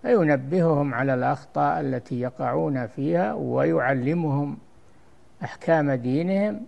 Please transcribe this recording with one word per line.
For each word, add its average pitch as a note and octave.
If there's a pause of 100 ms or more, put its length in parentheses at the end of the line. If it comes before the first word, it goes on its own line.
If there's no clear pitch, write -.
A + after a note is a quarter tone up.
فينبههم D3+
على C3
الأخطاء C#3+
التي B2+
يقعون C3
فيها، E3+
ويعلمهم C#3 (840)
أحكام D#3
دينهم F3+